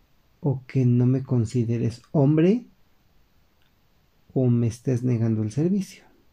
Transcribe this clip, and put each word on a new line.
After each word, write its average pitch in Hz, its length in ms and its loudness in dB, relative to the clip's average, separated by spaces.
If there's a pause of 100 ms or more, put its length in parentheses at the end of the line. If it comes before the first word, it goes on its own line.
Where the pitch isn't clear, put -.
(420)
o 135 260 -4
que 131 200 -2
no 123 200 2
me 131 160 0
consideres 117 800 -2 (100)
hombre 160 520 2 (1700)
o 131 140 2
me 120 180 2
estés 120 360 -4
negando 113 400 0
el 107 100 -4
servicio". 185 520 -4 (280)